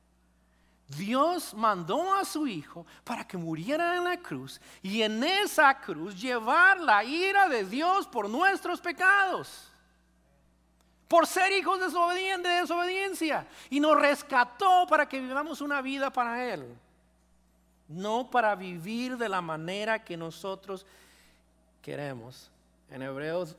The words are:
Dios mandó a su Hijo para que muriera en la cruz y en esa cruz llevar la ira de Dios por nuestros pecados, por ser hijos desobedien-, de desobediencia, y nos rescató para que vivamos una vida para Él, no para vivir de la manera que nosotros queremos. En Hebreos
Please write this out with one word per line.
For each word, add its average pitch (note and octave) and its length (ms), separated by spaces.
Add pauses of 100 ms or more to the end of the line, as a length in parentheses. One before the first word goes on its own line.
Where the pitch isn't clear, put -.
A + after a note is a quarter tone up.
(880)
Dios B3+ 640
mandó G#3+ 600
a G4 100
su D4+ 220
Hijo E3+ 380 (200)
para A#3+ 200
que - 120
muriera G3 580
en F4+ 80
la F4 140
cruz C3+ 420 (220)
y G3+ 200
en A3 220
esa D#4 560
cruz F3+ 420
llevar C4+ 600
la A3+ 200
ira F#4 460
de A#3+ 160
Dios D#4+ 440
por G#3 220
nuestros E4+ 520
pecados, F4+ 880 (1400)
por E4 200
ser F#4+ 240
hijos F#4 280
desobedien-, F4+ 640
de F4+ 80 (120)
desobediencia, F4 840 (240)
y C4+ 100
nos D4+ 200
rescató D4 880
para D4+ 200
que C4+ 120
vivamos C4+ 420
una C#4+ 180
vida C4+ 320
para A#3+ 400
Él, D3+ 140 (1200)
no G#3+ 440
para A3 240
vivir F#3+ 600
de A#3 140
la F#3+ 100
manera F#3 640
que E3+ 140
nosotros F#3+ 680 (960)
queremos. C3+ 680 (400)
En C3 140
Hebreos D#3 560